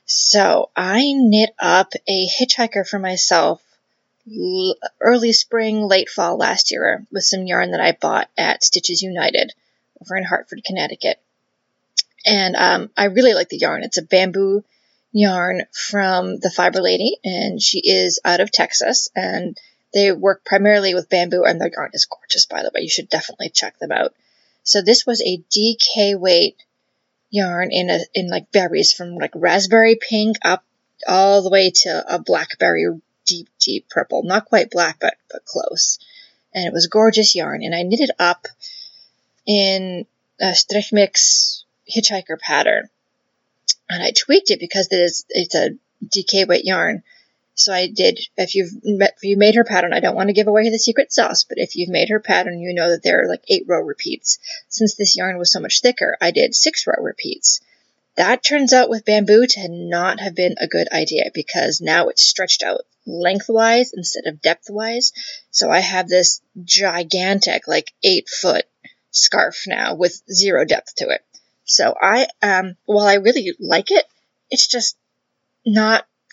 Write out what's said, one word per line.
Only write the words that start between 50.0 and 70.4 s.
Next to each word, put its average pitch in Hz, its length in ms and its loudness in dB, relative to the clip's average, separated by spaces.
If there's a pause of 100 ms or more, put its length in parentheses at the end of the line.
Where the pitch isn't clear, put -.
want 190 140 0
to 208 40 0
give 202 140 2
away 214 240 4
the 220 80 -2
secret - 340 0
sauce, - 300 0
but - 160 -6
if - 160 -6
you've 175 140 -6
made 170 220 0
her 214 100 0
pattern, 180 400 -2
you 180 120 -8
know 170 180 0
that 165 120 0
there 175 220 2
are, 180 40 -2
like, 175 200 -4
eight 190 180 2
row 170 160 0
repeats. - 560 -6 (300)
Since 214 260 0
this 202 220 0
yarn 185 220 -4
was 175 140 2
so 175 60 0
much 165 220 -2
thicker, 247 400 0
I 175 100 2
did - 240 2
six - 320 0
row - 160 -2
repeats. - 580 -2 (560)
That 202 280 0
turns 277 280 2
out 254 160 6
with 220 160 -4
bamboo 214 400 6
to 202 240 -2
not 175 520 -4
have 190 160 -8
been 180 240 0
a 160 80 -4
good 170 240 -2
idea 156 420 -2
because 160 460 -4
now 160 300 0
it's - 120 0
stretched - 400 0
out - 200 -4 (240)
lengthwise 226 880 0
instead - 340 -8
of 156 140 -8
depthwise. 220 720 -4 (380)
So - 180 -2
I 165 120 4
have 190 260 -2
this 180 340 2 (220)
gigantic, 185 1040 0
like, 156 240 -2 (140)
eight 190 240 2
foot - 380 -2 (440)
scarf - 560 0
now - 300 -4
with 175 340 -2
zero 190 340 2